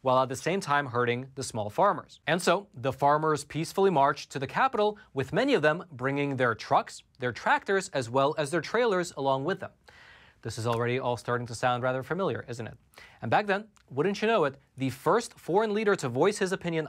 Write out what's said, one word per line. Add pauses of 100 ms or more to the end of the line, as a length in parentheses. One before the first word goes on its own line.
while
at
the
same
time
hurting
the
small
farmers.
And
so
the
farmers
peacefully
marched
to
the
capital, (160)
with
many
of
them
bringing
their
trucks, (160)
their
tractors,
as
well
as
their
trailers
along
with
them. (720)
This
is
already
all
starting
to
sound
rather
familiar,
isn't
it? (440)
And
back
then, (260)
wouldn't
you
know
it, (220)
the
first
foreign
leader
to
voice
his
opinion